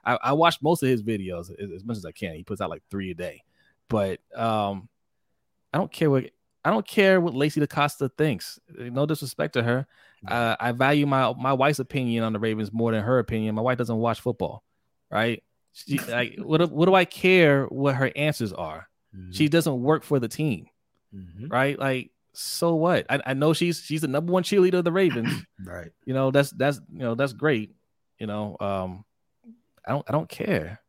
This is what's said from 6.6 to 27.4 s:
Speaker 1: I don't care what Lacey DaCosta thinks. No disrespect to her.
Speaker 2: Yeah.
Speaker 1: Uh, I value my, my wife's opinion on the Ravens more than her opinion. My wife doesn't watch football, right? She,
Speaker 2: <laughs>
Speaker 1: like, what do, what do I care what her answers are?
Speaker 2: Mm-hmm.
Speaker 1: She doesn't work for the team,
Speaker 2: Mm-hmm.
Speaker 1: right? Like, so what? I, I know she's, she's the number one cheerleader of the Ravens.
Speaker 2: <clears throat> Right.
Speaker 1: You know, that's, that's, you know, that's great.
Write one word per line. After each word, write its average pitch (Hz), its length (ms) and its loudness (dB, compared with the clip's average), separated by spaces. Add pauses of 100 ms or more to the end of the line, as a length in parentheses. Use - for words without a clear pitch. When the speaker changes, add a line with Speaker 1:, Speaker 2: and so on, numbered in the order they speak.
Speaker 1:
I 151 60 2
don't 208 160 0
care 190 340 6
what 170 140 0
Lacey 147 260 0
DaCosta 143 560 0
thinks. 147 420 -2 (180)
No 120 300 -2
disrespect 147 480 -4
to 120 80 2
her. 120 240 0 (360)
Speaker 2:
Yeah. - 120 -4
Speaker 1:
Uh, 113 240 2
I 123 140 -2
value 139 340 4
my, 131 320 2
my 131 140 0
wife's 139 280 2
opinion 120 440 -2
on 113 80 -2
the 107 60 -4
Ravens 107 340 -2
more 113 200 0
than 110 100 0
her 123 160 2
opinion. 110 360 -2
My 110 80 -2
wife 123 160 0
doesn't 117 180 -2
watch 117 240 0
football, - 420 -6 (480)
right? 113 320 0 (300)
She, - 260 -6
Speaker 2:
<laughs> - 100 -6
Speaker 1:
like, 120 300 -4
what 135 200 0
do, 175 80 4
what 160 200 2
do 190 80 6
I 185 100 6
care 160 640 4
what 139 300 0
her 131 200 0
answers 143 360 -2
are? 80 360 -10 (260)
Speaker 2:
Mm-hmm. 92 180 -16
Speaker 1:
She 151 160 2
doesn't 151 340 2
work 147 220 2
for 147 140 0
the 117 100 -2
team, 127 380 -4 (480)
Speaker 2:
Mm-hmm. 98 340 -14
Speaker 1:
right? 135 300 0
Like, 131 320 -2 (220)
so - 420 -2
what? 160 340 2
I, 135 180 0
I 135 80 -2
know 147 200 4
she's, 170 260 0
she's 156 220 -4
the 156 60 -2
number 147 240 -2
one 185 100 2
cheerleader 185 320 4
of 180 100 0
the 170 80 0
Ravens. 160 400 2 (180)
Speaker 2:
<clears throat> - 140 -18
Right. 87 260 -12 (140)
Speaker 1:
You 131 80 -6
know, 135 180 2
that's, 139 200 4
that's, 135 300 0 (120)
you - 60 -14
know, 120 160 -2
that's 127 180 0
great. 110 420 -2 (440)